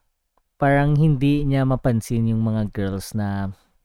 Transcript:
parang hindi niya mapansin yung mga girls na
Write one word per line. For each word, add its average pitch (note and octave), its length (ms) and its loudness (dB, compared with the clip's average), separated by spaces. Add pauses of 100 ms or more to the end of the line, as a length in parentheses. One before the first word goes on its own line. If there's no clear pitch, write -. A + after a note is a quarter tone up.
(560)
parang C#3+ 400 2
hindi C#3+ 480 2
niya C3+ 200 0
mapansin B2 640 0
yung A2+ 160 0
mga A2 280 -2
girls G2 420 -6
na G2+ 380 -4 (340)